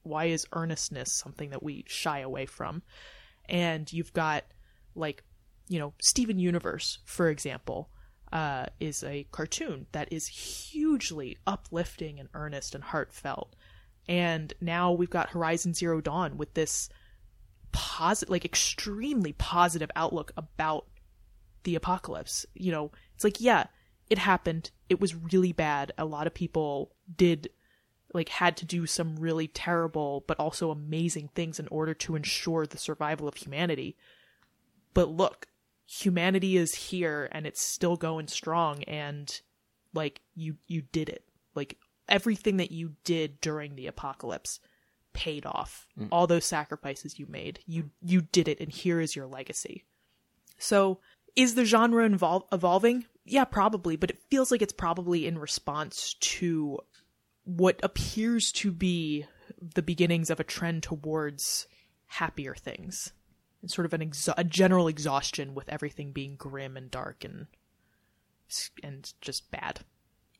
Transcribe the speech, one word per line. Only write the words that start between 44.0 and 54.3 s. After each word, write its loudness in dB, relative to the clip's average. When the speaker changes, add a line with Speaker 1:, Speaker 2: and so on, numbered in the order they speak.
Speaker 1:
paid -6
off. -6
Speaker 2:
Mm. -6
Speaker 1:
All 6
those 4
sacrifices -4
you -12
made, -10
you, -6
you 6
did 4
it, 0
and -8
here 0
is -2
your -8
legacy. -10
So, 4
is 6
the 6
genre 6
invol-, 4
evolving? 4
Yeah, 4
probably, 2
but 0
it -8